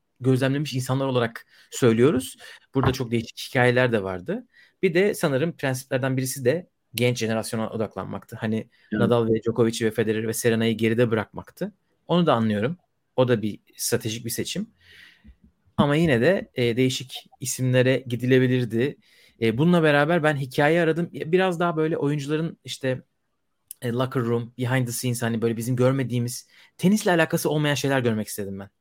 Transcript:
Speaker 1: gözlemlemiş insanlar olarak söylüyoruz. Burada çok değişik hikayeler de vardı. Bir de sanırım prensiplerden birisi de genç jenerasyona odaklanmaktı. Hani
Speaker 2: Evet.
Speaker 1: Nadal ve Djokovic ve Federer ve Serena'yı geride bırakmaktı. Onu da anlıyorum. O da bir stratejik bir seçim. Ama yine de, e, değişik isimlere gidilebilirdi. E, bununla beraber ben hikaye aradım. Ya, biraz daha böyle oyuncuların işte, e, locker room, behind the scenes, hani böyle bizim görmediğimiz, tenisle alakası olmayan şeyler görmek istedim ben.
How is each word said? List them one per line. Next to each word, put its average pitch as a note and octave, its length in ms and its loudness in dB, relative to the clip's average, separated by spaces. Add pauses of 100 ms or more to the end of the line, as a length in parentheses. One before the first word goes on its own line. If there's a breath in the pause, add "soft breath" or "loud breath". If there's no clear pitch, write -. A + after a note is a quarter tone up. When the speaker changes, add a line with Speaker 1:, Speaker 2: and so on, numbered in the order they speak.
(200)
Speaker 1:
gözlemlemiş C3 540 0
insanlar C3 320 -2
olarak B2 400 -2 (260 soft breath)
söylüyoruz. B2+ 640 2 (380 loud breath)
Burada C3 180 2
çok A#2 180 -6
değişik A2+ 280 -4 (100)
hikayeler B2 420 4
de G#2 120 0
vardı. F#2+ 440 -8 (360 soft breath)
Bir F#3 100 2
de F#3+ 200 2
sanırım D3+ 440 -2
prensiplerden C3 600 -2
birisi C3 280 -4
de D#3+ 240 0 (260)
genç B2 220 0
jenerasyona A2+ 520 -4
odaklanmaktı. G2+ 680 -8
Hani A2 200 -4
Speaker 2:
Evet. - 460 -6
Speaker 1:
Nadal A#2 260 2
ve A2+ 140 2
Djokovic A2+ 440 0
ve G#2+ 60 0
Federer A2 360 -2
ve A2 60 -4
Serena'yı A2+ 440 0
geride A2+ 340 2
bırakmaktı. A2 640 -6 (340)
Onu E3+ 180 2
da C#3+ 80 4
anlıyorum. A2+ 440 0 (380)
O B2+ 120 4
da A#2 140 2
bir G#2 180 -6 (180)
stratejik A#2 480 -4
bir A2+ 40 -6
seçim. F3 380 -6 (1080 soft breath)
Ama D3 180 2
yine D3+ 260 4
de, F#3+ 340 0
e, A#2+ 220 0
değişik B2+ 520 -2 (100)
isimlere B2+ 680 0
gidilebilirdi. B2+ 880 2 (440 soft breath)
E, A2+ 160 2
bununla E3+ 260 4
beraber D3+ 400 4
ben D3+ 120 2
hikaye D3 460 2
aradım. D#3+ 320 0
Ya, D3 180 -6
biraz F3+ 280 2
daha E3+ 180 0
böyle D#3+ 200 0
oyuncuların D3 680 -4
işte, B2+ 380 -6 (800)
e, B2 100 -4
locker B2+ 320 -2
room, A#2 340 -2
behind B2+ 280 0
the A#2+ 60 -8
scenes, A#2+ 300 -4
hani A#2 200 -2
böyle A2+ 160 0
bizim A#2+ 180 -4
görmediğimiz, B2 720 -2 (300 soft breath)
tenisle G3+ 340 2
alakası E3 380 2
olmayan D3 260 2
şeyler C3+ 240 0
görmek A2 280 -2
istedim G2 320 -10
ben. G2 100 -14 (120)